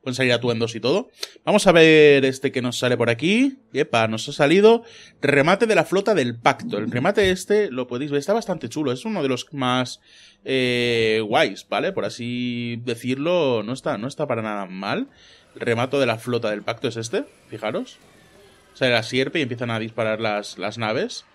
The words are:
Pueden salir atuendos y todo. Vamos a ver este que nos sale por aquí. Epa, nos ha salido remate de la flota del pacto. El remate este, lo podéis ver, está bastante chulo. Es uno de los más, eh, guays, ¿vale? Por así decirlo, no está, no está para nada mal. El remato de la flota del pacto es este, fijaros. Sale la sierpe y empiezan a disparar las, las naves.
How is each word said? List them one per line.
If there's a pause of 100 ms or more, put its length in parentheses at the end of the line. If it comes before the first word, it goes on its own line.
Pueden
salir
atuendos
y
todo. (360)
Vamos
a
ver
este
que
nos
sale
por
aquí. (160)
Epa,
nos
ha
salido (380)
remate
de
la
flota
del
pacto.
El
remate
este,
lo
podéis
ver,
está
bastante
chulo.
Es
uno
de
los
más, (460)
eh,
guays,
¿vale?
Por
así
decirlo,
no
está,
no
está
para
nada
mal. (460)
El
remato
de
la
flota
del
pacto
es
este, (220)
fijaros. (800)
Sale
la
sierpe
y
empiezan
a
disparar
las,
las
naves.